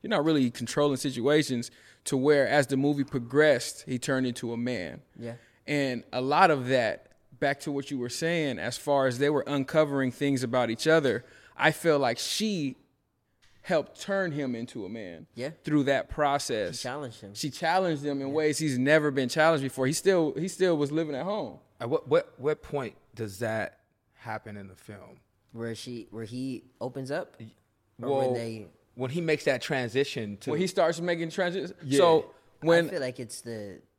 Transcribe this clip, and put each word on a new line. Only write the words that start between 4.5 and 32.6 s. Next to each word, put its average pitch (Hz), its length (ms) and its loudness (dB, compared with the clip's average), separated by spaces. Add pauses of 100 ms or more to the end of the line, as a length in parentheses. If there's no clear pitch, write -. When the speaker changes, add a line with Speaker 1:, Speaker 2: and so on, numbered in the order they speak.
Speaker 1:
a 117 40 -6
man. 117 460 -6 (160)
Speaker 2:
Yeah. 117 160 -12 (320)
Speaker 1:
And 135 460 -2
a 127 100 -2
lot 156 280 6
of 131 180 0
that, 123 400 0 (300)
back 139 220 -2
to 151 120 -6
what 139 180 -4
you 143 80 -4
were 120 100 -4
saying, 156 500 -2
as 107 200 -6
far 139 280 2
as 123 120 0
they 143 100 4
were 147 180 2
uncovering 139 640 2
things 139 320 0
about 123 280 0
each 113 160 -2
other, 147 380 4 (320)
I 151 140 4
feel 156 280 2
like 120 200 2
she 185 580 -4 (840)
helped 156 380 -2
turn 196 300 -2
him 139 240 -4
into 117 300 -8
a 90 40 -8
man 95 460 -12
Speaker 2:
Yeah. 127 160 -8 (140)
Speaker 1:
through 151 200 2
that 135 240 2
process. 139 720 -2
Speaker 2:
She - 60 -10
challenged 131 360 -10
him. 101 140 -16
Speaker 1:
She 139 160 -6
challenged 165 540 0
him 143 160 -2
in 135 80 -4
Speaker 2:
Yeah. 139 40 -6
Speaker 1:
ways 151 260 2
he's 147 200 0
never 147 320 4
been 131 180 0
challenged 156 360 4
before. 131 240 -2
He 131 40 0
still, 165 420 2
he 165 120 -4
still 180 300 2
was 143 160 0
living 156 240 -2
at 135 80 -6
home. 175 340 -6 (220)
Speaker 3:
At 117 100 -4
what, 151 160 -2
what, 151 320 2
what 151 240 -2
point 135 320 -6 (220)
does 101 240 -8
that 110 400 -4 (340)
happen 110 420 -12
in 98 120 -14
the 92 80 -20
film? 98 420 -20 (320)
Speaker 2:
Where 113 240 -8
she, 120 380 -12
where 110 120 -10
he 127 380 -8 (180)
opens 131 300 -8
up? 165 300 -8
Speaker 3:
Y-, 113 60 -16 (540)
Speaker 2:
Or 120 80 -6
when 139 100 2
Speaker 3:
well, 131 160 0
Speaker 2:
they 113 320 -8 (280)
Speaker 3:
when 123 160 -6
he 165 100 -4
makes 156 240 0
that 131 180 2
transition 123 760 -2
to - 140 -6
Speaker 1:
When 151 80 0
he 190 80 0
starts 170 320 2
making 170 300 -2
transitions. 180 420 -4 (100)
Speaker 3:
Yeah. 139 160 2
Speaker 1:
So 156 320 6 (300)